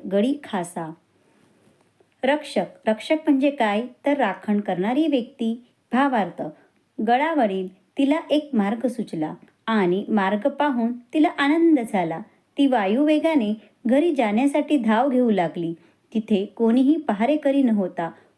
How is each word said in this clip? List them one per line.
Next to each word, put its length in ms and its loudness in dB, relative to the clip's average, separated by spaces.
गडी 220 2
खासा. 480 -8
रक्षक, 640 -2
रक्षक 280 0
म्हणजे 220 2
काय 320 -2
तर 100 0
राखण 440 -2
करणारी 460 -2
व्यक्ती. 580 -4
भावार्थ, 500 0
गडावरील 680 0
तिला 220 2
एक 220 0
मार्ग 340 -2
सुचला 480 -6
आणि 420 0
मार्ग 400 0
पाहून 440 -2
तिला 360 0
आनंद 520 2
झाला. 280 -2
ती 80 4
वायुवेगाने 880 2
घरी 280 2
जाण्यासाठी 640 0
धाव 320 2
घेऊ 220 2
लागली. 440 -2
तिथे 420 -2
कोणीही 400 4
पहारेकरी 680 0
नव्हता, 480 0